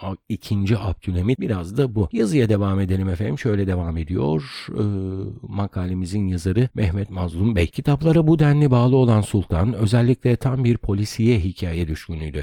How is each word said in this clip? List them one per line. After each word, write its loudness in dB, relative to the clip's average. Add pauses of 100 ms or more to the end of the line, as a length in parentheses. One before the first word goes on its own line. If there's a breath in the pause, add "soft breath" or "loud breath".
A-, -8 (140)
ikinci -2
Abdülhamit -2
biraz -4
da -2
bu. 0
Yazıya 2
devam 2
edelim 0
efendim. -4
Şöyle 0
devam -2
ediyor, -2 (260)
e, -4 (580)
makalemizin -4
yazarı 0
Mehmet -2
Mazlum -2
Bey. 2
Kitaplara 2
bu 4
denli 6
bağlı 6
olan 6
Sultan, 0
özellikle 2
tam -2
bir 2
polisiye 0
hikaye -4
düşkünüydü. -8